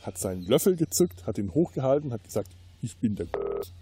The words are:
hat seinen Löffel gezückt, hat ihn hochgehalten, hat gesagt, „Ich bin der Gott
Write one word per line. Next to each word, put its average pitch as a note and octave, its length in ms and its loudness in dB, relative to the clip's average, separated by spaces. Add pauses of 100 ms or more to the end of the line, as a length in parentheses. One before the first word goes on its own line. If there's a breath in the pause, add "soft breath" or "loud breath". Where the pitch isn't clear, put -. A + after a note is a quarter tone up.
hat - 160 -10
seinen F#2 280 -4
Löffel D3+ 300 4
gezückt, - 500 0
hat - 120 -4
ihn G2+ 160 -2
hochgehalten, C#3+ 580 2
hat A2+ 140 -8
gesagt, - 240 -4 (320)
„Ich - 160 -8
bin G#2 180 0
der E2+ 120 -6
Gott D#2+ 440 -4 (100)